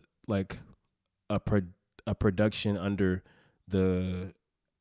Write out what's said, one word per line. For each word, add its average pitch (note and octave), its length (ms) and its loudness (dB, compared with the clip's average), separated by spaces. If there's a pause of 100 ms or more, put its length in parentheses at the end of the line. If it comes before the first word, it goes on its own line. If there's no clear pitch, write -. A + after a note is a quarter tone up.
(280)
like, G2 300 -2 (720)
a G#2 100 0
pro-, G2+ 220 2 (440)
a G#2 80 -2
production G#2 640 0
under F#2+ 460 0 (440)
the F#2 680 0 (460)